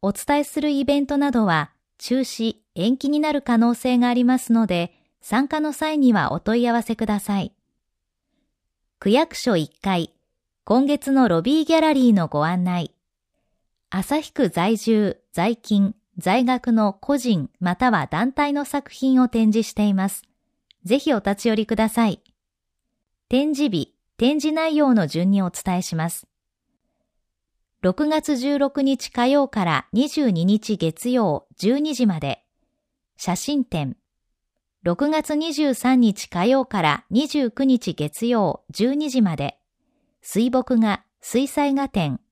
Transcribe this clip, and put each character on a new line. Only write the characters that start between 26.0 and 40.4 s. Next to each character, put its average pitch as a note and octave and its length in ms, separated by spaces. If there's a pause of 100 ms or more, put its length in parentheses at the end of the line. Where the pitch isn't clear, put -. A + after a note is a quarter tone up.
す。 - 180 (1500)
六 A#3 280
月 D4+ 280
十 C#4+ 200
六 C#4 240
日 C4+ 280
火 A#3+ 180
曜 C#4 200
か G3+ 160
ら D#3 300
二 B3 140
十 C#4 240
二 E3+ 140
日 G#3 320
月 E3 320
曜 A3 380 (100)
十 A#3 200
二 D4+ 160
時 A#3+ 140
ま F3 120
で。 C#3 240 (760)
写 - 180
真 C#4 280
展。 C#3+ 320 (840)
六 F3 280
月 D#4 260
二 D#4 180
十 C#4 220
三 B3+ 260
日 G#3+ 260
火 F3 180
曜 B3+ 200
か G#3 160
ら D3+ 300
二 C4+ 160
十 C4 240
九 C4+ 140
日 A#3+ 280
月 D3+ 320
曜 A3 460
十 B3 240
二 D4 160
時 B3+ 100
ま F3+ 140
で。 C#3 240 (600)
水 A#3 280